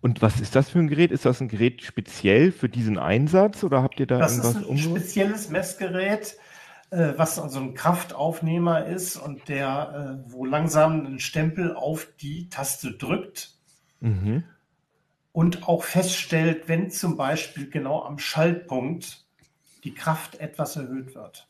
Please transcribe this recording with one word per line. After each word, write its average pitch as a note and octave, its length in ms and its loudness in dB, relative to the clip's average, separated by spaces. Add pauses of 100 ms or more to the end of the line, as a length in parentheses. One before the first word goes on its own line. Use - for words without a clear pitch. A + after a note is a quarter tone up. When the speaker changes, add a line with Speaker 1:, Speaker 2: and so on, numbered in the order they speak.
Speaker 1:
Und B2 220 2
was A2 180 4
ist G#2+ 140 -6
das C3 160 6
für - 80 2
ein E3 100 4
Gerät? D#3 220 4
Ist C3+ 140 -2
das B2+ 160 2
ein C3 80 -4
Gerät A2+ 340 2
speziell A2+ 680 4
für - 160 -2
diesen A2 300 0
Einsatz D3+ 640 4
oder C#3 180 4
habt - 180 -2
ihr C3 60 2
da B2 120 2
Speaker 2:
Das B2 200 2
ist A#2 60 -2
Speaker 1:
irgendwas A2+ 180 2
Speaker 2:
ein A2+ 140 -2
Speaker 1:
umge- D#3 140 0
Speaker 2:
spezielles G3+ 600 -2
Messgerät, F#3+ 880 -4 (540)
äh, D#3+ 260 2
was D#3 220 0
also C#3 220 -6
ein C3 140 -6
Kraftaufnehmer E3 1120 0
ist F3+ 300 -6
und - 320 -12
der, C#3 760 -4
äh, A#2 60 -18
wo B2+ 120 -8
langsam D3+ 640 4
ein C3+ 140 -8
Stempel D#3+ 540 0
auf D#3 320 -4 (140)
die D#3 280 -10
Taste - 440 -6
drückt - 680 -6 (420)
Speaker 1:
Mhm. G#2+ 440 0 (880)
Speaker 2:
und E3+ 360 2
auch E3+ 160 2
feststellt, D#3+ 840 0
wenn E3 220 0
zum - 260 -2
Beispiel C#3 520 -4
genau C#3 360 -4
am D3 140 -10
Schaltpunkt D#3+ 1080 -2 (580)
die A2 100 -12
Kraft - 440 -4
etwas D3+ 380 -8
erhöht C3 380 -10
wird. - 360 -20